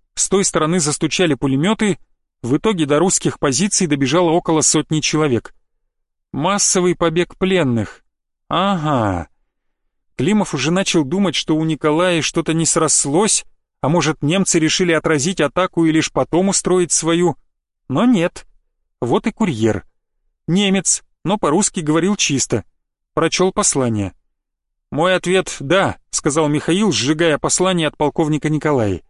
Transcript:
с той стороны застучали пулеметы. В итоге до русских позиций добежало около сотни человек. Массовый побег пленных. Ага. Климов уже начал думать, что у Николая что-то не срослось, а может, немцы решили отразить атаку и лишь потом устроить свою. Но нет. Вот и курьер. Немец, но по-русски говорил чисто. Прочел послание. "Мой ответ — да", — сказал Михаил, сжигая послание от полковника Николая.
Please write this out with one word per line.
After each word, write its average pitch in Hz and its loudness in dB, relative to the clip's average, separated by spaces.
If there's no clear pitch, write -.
с - -2
той 190 2
стороны 165 0
застучали 151 0
пулеметы. 156 0
В 123 0
итоге 175 0
до 147 2
русских 165 0
позиций 165 0
добежало 147 2
около 160 2
сотни 156 0
человек. 147 -2
Массовый 180 0
побег 170 -2
пленных. 147 0
Ага. 147 0
Климов 190 0
уже 139 -2
начал 190 0
думать, 180 0
что - -2
у 156 0
Николая 160 0
что-то 160 -2
не 165 0
срослось, 160 0
а 131 0
может, 156 0
немцы 175 0
решили 165 0
отразить 156 0
атаку 170 0
и 160 2
лишь 156 0
потом 160 0
устроить 180 0
свою. 170 0
Но 160 0
нет. 185 0
Вот 131 0
и 226 -4
курьер. 110 -2
Немец, 190 0
но 180 -2
по-русски 185 0
говорил 165 0
чисто. 131 -2
Прочел 175 0
послание. 117 -2
"Мой 170 0
ответ — 180 -2
да", — 139 0
сказал 151 0
Михаил, 170 0
сжигая 151 0
послание 175 0
от - -8
полковника 151 0
Николая. 131 0